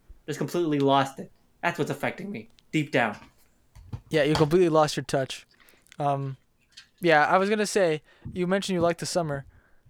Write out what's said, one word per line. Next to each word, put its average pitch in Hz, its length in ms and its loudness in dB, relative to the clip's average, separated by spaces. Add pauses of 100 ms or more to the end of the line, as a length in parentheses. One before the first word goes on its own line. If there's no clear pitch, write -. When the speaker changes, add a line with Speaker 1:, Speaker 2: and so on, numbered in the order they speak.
(280)
Speaker 1:
Just 147 100 -8
completely 160 420 -2
lost 139 380 2
it. 185 140 -16 (320)
That's 170 160 -2
what's 143 100 -2
affecting - 420 -6
me, 110 180 -14 (220)
deep 151 200 -2
down. 113 260 0 (920)
Speaker 2:
Yeah, 156 100 2
you 147 140 2
completely 165 340 4
lost 156 280 2
your 143 60 -6
touch. - 440 -6 (500)
Um, 139 400 -4 (640)
yeah, 151 240 4
I 185 140 2
was 196 100 0
gonna 214 160 0
say, 170 380 0 (300)
you 180 120 -4
mentioned 190 300 -2
you 170 60 0
like 170 180 0
the 156 80 -8
summer. 147 380 -4 (440)